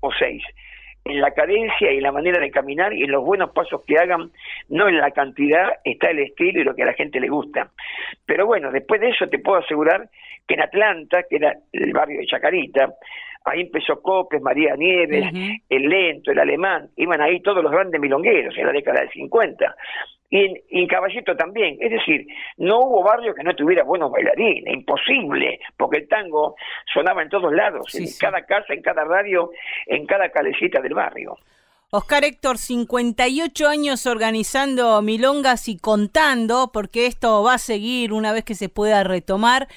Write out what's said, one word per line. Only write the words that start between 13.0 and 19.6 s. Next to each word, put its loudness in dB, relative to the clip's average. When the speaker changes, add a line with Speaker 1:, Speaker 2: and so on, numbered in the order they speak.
Speaker 1:
ahí -2
empezó -4
Copes, 0
María 2
Nieves, 2
Speaker 2:
Ujú. -6
Speaker 1:
el 0
Lento, 0
el 2
Alemán, 0
iban 0
ahí 2
todos 2
los 2
grandes 0
milongueros 2
en 0
la 0
década 0
del -6
cincuenta. -2